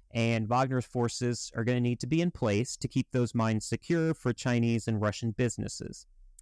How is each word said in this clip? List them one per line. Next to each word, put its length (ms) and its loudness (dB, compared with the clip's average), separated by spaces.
and 360 2
Wagner's 380 0
forces 720 -2
are 80 -2
gonna 160 2
need 220 0
to 60 -6
be 140 2
in 80 2
place 480 0
to 100 -4
keep 240 0
those 220 0
mines 320 0
secure 480 0
for 180 -2
Chinese 560 0
and 140 0
Russian 300 -2
businesses. 720 -4